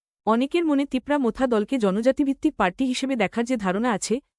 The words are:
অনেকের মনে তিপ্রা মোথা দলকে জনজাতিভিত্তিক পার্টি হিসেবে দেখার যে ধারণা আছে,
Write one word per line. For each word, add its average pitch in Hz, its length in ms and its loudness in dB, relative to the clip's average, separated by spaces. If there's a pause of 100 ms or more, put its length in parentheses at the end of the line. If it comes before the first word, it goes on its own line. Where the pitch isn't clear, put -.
(260)
অনেকের 269 380 2
মনে 285 220 2
তিপ্রা 269 320 -2
মোথা 247 280 0
দলকে 220 320 0
জনজাতিভিত্তিক 262 800 0
পার্টি 190 300 0
হিসেবে 262 300 -2
দেখার 220 280 0
যে 254 120 -2
ধারণা 208 360 -2
আছে, 202 220 -2 (240)